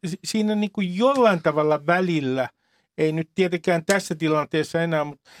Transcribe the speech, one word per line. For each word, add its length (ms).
si-, 140
siinä 300
niinku 260
jollain 600
tavalla 440
välillä – 640
ei 140
nyt 220
tietenkään 500
tässä 300
tilanteessa 680
enää, 220
mutta 260